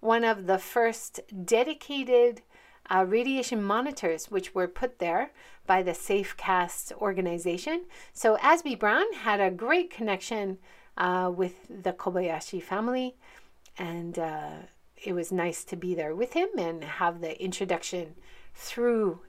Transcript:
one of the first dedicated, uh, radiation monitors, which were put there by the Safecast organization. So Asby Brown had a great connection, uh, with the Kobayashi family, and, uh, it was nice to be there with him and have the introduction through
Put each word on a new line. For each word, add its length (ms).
one 240
of 240
the 100
first 640
dedicated, 960
uh, 160
radiation 560
monitors, 680
which 240
were 140
put 320
there 320
by 160
the 80
Safecast 1000
organization. 880
So 260
Asby 380
Brown 360
had 260
a 140
great 380
connection, 680
uh, 360
with 360
the 240
Kobayashi 680
family, 540
and, 420
uh, 480
it 160
was 180
nice 320
to 140
be 180
there 220
with 160
him 160
and 240
have 380
the 200
introduction 760
through 760